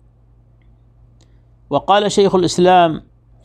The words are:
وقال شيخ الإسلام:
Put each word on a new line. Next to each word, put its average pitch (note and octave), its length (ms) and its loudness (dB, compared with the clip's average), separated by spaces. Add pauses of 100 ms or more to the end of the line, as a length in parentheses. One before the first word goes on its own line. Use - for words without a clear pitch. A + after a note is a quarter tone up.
(1700)
وقال G3 420 -2
شيخ G3 220 0
الإسلام: F3 680 0 (420)